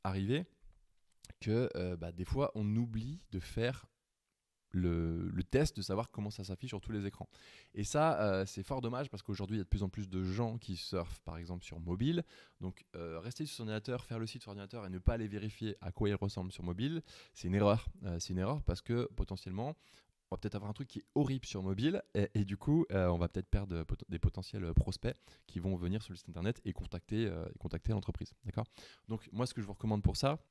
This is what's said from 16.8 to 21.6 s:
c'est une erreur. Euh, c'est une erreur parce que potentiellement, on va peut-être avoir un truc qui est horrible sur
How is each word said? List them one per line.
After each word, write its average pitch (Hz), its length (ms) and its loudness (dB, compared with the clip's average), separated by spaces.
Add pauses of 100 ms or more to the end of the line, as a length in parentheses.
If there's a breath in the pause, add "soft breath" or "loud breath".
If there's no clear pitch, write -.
c'est - 160 -6
une 90 60 2
erreur. 101 340 6 (160)
Euh, 87 160 -2
c'est - 140 -4
une 90 60 0
erreur 131 220 0
parce 87 200 2
que 117 340 0
potentiellement, 104 580 -4 (560 loud breath)
on - 40 -2
va - 40 -4
peut-être 107 180 -4
avoir 101 120 -4
un 107 60 -4
truc 135 140 -8
qui - 100 -8
est - 160 -12
horrible 135 320 4
sur 98 160 -4